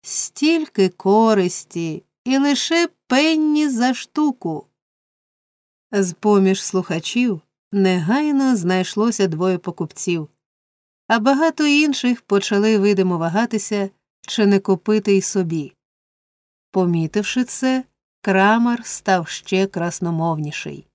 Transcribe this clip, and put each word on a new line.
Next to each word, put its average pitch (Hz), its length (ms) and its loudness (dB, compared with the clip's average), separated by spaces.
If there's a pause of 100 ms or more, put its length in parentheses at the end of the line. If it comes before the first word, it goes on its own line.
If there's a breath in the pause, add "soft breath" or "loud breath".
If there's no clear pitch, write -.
Стільки 302 840 -2
користі, 190 1160 0 (200)
і 262 140 0
лише 311 500 0 (180)
пенні 302 640 2
за 247 260 0
штуку. 247 720 -4 (1300)
З-поміж 190 720 2
слухачів 185 760 -4 (320)
негайно 240 840 2
знайшлося 185 680 0
двоє 180 320 -2
покупців, 165 680 -6 (800)
а 226 100 2
багато 294 480 2
інших 285 560 0
почали 208 560 2
видимо 190 400 2
вагатися, 196 720 -2 (300)
чи - 260 0
не 202 120 6
купити 202 580 0
й 190 60 2
собі. 165 500 -4 (960)
Помітивши 185 760 0
це, 254 400 -2 (380)
Крамар 226 640 2
став 180 420 -2
ще - 380 -2
красномовніший. 165 1300 -6